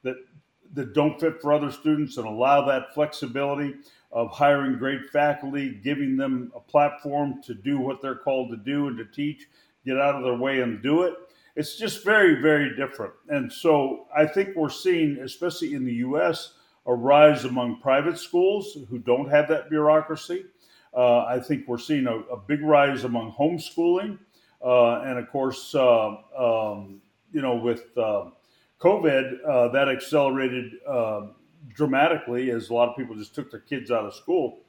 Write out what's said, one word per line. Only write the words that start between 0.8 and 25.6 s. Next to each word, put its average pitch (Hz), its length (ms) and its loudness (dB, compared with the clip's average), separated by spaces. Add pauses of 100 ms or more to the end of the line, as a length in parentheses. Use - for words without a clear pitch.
don't 151 260 2
fit 160 220 -2
for 147 100 0
other 147 200 2
students, 151 460 -2
and 113 100 -6
allow 131 400 4
that 131 260 -2
flexibility 143 800 -4 (380)
of 117 180 -2
hiring 139 480 2
great 135 320 -6
faculty, 139 720 -2
giving 139 320 -2
them 131 400 -4
a 120 40 -16
platform 143 800 -2
to 120 140 -12
do 131 240 -4
what 131 240 -6
they're 131 160 -6
called 131 320 -4
to 117 60 -10
do 139 300 -4
and 123 120 -8
to 113 60 -12
teach, 147 420 -8 (360)
get 131 140 -2
out 139 180 2
of 131 80 -8
their 123 140 0
way 131 240 0
and 110 220 -4
do 147 180 2
it. 170 140 -2 (400)
It's 151 200 -6
just - 300 -6
very, 190 340 6
very 143 360 2
different. 127 380 -8 (160)
And 135 220 -4
so 143 540 0 (100)
I 156 120 4
think 196 280 -2
we're 156 140 -2
seeing, 160 480 0
especially 147 560 -6
in 135 100 -6
the 123 100 -4
U 127 280 -2
S, 170 320 -2 (320)
a 127 80 0
rise 139 520 6
among 123 360 -4
private 147 380 0
schools 196 580 -2 (120)
who 120 100 -10
don't 131 300 0
have 147 200 4
that 151 220 -2
bureaucracy. 156 760 0 (500)
Uh, 120 300 4
I 123 140 -2
think 127 280 -6
we're 120 100 -4
seeing 135 300 -2
a, 113 100 -2
a 113 200 -10
big 143 260 -4
rise 143 400 4
among 117 300 -4
homeschooling. 175 840 -2 (420)
Uh, 120 420 4
and 127 180 -6
of 120 100 -12
course, 131 460 -4